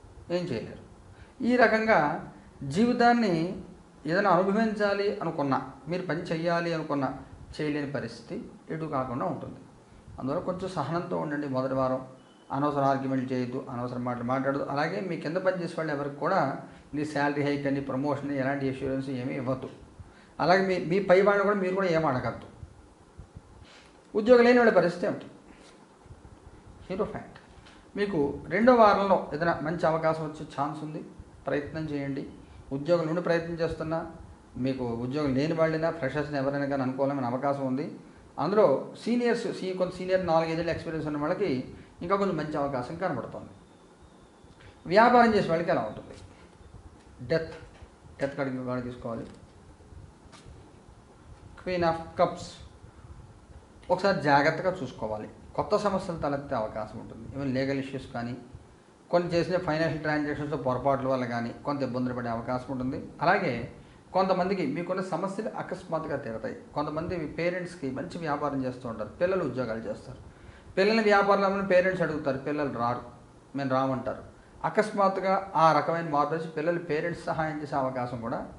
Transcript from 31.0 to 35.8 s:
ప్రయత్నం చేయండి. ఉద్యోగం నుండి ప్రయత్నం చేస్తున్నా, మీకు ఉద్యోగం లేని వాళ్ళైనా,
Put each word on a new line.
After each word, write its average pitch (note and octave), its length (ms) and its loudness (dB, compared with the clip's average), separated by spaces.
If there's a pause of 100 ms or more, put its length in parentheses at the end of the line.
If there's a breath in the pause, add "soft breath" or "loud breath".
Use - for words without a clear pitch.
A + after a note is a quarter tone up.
ప్రయత్నం D3 420 -2
చేయండి. C#3 400 -4 (420 loud breath)
ఉద్యోగం D#3+ 340 2
నుండి E3+ 160 0
ప్రయత్నం E3+ 340 0
చేస్తున్నా, D#3+ 560 -2 (460)
మీకు C3 280 -2
ఉద్యోగం B2+ 480 -2
లేని D3+ 200 2
వాళ్ళైనా, D#3+ 380 2